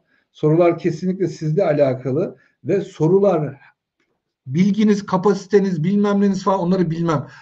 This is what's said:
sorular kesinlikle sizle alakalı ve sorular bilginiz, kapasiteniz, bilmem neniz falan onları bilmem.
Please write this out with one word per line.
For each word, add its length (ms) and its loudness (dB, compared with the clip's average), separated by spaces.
sorular 460 2
kesinlikle 500 -4
sizle 380 -2
alakalı 720 0
ve 180 -2
sorular 760 0
bilginiz, 580 0
kapasiteniz, 760 0
bilmem 380 0
neniz 220 0
falan 160 0
onları 320 0
bilmem. 360 -2